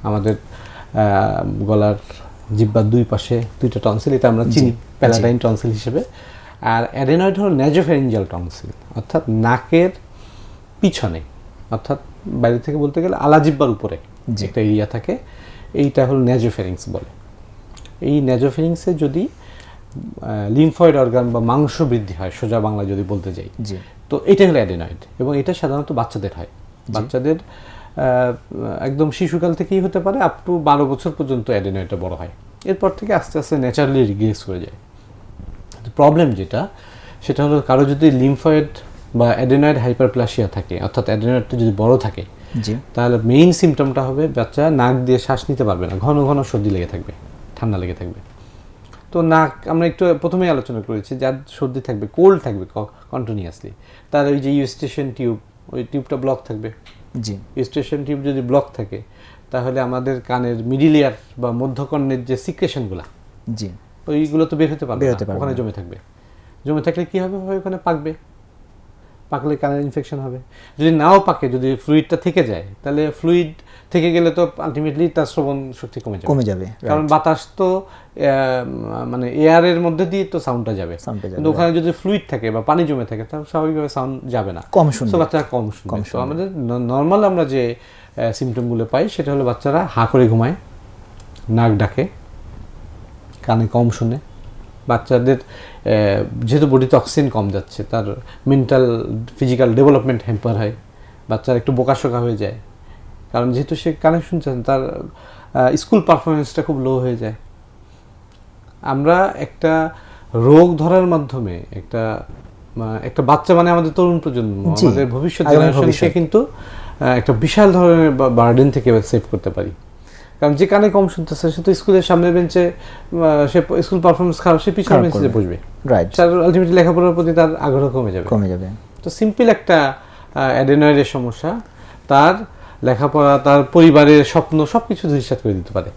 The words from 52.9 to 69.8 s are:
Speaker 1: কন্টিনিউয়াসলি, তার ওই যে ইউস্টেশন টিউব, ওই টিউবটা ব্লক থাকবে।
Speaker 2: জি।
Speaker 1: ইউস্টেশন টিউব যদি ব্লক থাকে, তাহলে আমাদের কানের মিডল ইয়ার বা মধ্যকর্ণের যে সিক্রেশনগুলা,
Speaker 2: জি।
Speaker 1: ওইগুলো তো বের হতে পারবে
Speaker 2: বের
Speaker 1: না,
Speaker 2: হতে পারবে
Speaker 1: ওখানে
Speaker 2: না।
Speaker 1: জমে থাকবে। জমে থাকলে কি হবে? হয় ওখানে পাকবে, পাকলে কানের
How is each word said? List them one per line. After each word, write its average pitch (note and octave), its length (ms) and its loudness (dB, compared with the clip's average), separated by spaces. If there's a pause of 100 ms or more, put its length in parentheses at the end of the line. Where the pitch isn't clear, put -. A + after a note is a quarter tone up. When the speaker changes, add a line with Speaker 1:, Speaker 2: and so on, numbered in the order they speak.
Speaker 1:
কন্টিনিউয়াসলি, G#2 600 -8 (400)
তার C#3+ 140 0
ওই C#3+ 140 0
যে C#3 120 -2
ইউস্টেশন C#3 600 -4
টিউব, A#2 260 -4 (340)
ওই B2 200 -8
টিউবটা C#3 260 -6
ব্লক C3 300 -4
থাকবে। G#2+ 240 -10 (480)
Speaker 2:
জি। G#2+ 180 -8 (180)
Speaker 1:
ইউস্টেশন C#3+ 480 -6
টিউব C#3 200 -6
যদি C3+ 180 -2
ব্লক C3 340 0
থাকে, G#2+ 260 -10 (500)
তাহলে B2+ 300 -4
আমাদের B2+ 400 -4
কানের B2 340 -4
মিডল C3+ 400 0
ইয়ার C#3 160 4 (260)
বা A#2+ 140 -2
মধ্যকর্ণের C3+ 760 -4
যে B2+ 120 -2
সিক্রেশনগুলা, A#2 640 -6 (500)
Speaker 2:
জি। G#2+ 160 -8 (380)
Speaker 1:
ওইগুলো D#3 380 0
তো D#3 120 -6
বের D3+ 140 2
হতে D#3 140 -8
পারবে A#2+ 140 -6
Speaker 2:
বের C3+ 100 2
Speaker 1:
না, A#2+ 60 0
Speaker 2:
হতে G2+ 100 -6
পারবে G2 120 -6
Speaker 1:
ওখানে C3+ 140 -4
Speaker 2:
না। B2 60 -4
Speaker 1:
জমে A2+ 140 -6
থাকবে। F2+ 240 -14 (720)
জমে D3+ 160 -2
থাকলে E3+ 240 -4
কি F#3+ 140 -4
হবে? F#3 180 -6
হয় F#3+ 200 -6
ওখানে F#3 260 -6
পাকবে, D#3 300 -4 (1160)
পাকলে D3 260 -4
কানের C#3+ 260 -4